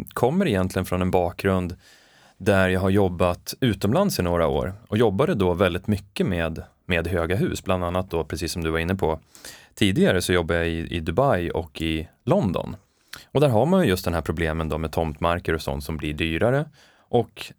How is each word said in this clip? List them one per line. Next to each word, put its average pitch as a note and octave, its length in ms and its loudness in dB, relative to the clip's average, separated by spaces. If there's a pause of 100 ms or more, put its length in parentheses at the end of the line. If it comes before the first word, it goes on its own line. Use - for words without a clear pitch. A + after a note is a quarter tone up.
(140)
kommer F3 340 2
egentligen F#2 380 0
från F#2 160 -2
en F#2 100 0
bakgrund F2+ 640 0 (600)
där F#2+ 320 4
jag F#2 100 2
har F#2+ 100 0
jobbat F2+ 680 0
utomlands C3 600 0
i - 20 2
några F2 260 2
år C#2 260 -2 (140)
och G#2+ 100 -2
jobbade A2 380 2
då F#2 180 2
väldigt F2+ 340 0
mycket G#2 380 -2
med, E2+ 380 -2 (220)
med E2+ 220 0
höga F2 280 0
hus. D3 280 -2
Bland F#2 200 -2
annat F#2 280 -2
då, E2 120 0
precis D#2+ 280 -6
som E2 120 -6
du D#2+ 60 0
var D#2+ 100 0
inne E2+ 160 0
på D#2+ 240 0 (560)
tidigare, G2+ 460 2
så - 120 0
jobbar E2+ 220 2
jag E2+ 120 0
i, E2 280 -4
i F2 40 -2
Dubai F2 520 0
och - 300 -6
i D#2+ 260 -2 (160)
London. D#3 520 0 (560)
Och C3+ 100 2
där D3 80 4
har A2+ 160 4
man F#3 180 4
ju B2+ 60 2
just F#2 160 0
den F2+ 80 -2
här E2 80 0
problemen D#2+ 480 -2
då D#2 80 -4
med D#2+ 140 -4
tomtmarker E2 640 -2
och D#2 80 -4
sånt C#2+ 220 -6
som D#2+ 140 -8
blir D2+ 160 -6
dyrare. F2+ 520 0 (440)
Och - 500 -4